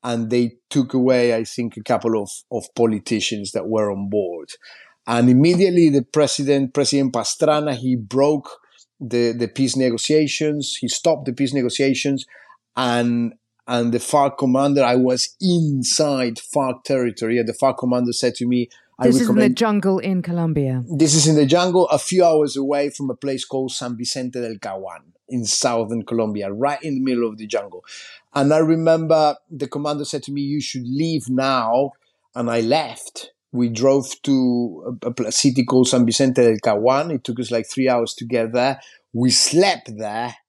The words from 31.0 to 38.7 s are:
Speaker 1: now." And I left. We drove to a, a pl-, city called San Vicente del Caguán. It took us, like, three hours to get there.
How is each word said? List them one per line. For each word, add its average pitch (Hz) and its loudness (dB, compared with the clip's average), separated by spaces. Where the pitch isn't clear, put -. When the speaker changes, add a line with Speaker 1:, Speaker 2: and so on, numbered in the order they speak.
Speaker 1:
now." 127 0
And 120 -4
I 117 0
left. 123 -4
We 120 0
drove 127 0
to 120 -2
a, 120 -4
a 120 -4
pl-, 113 -4
city 127 2
called 127 4
San 123 4
Vicente 127 2
del 117 6
Caguán. 131 2
It 123 -6
took 120 -6
us, 113 -6
like, 117 -2
three 131 -2
hours 117 0
to - -10
get 117 -2
there. 131 0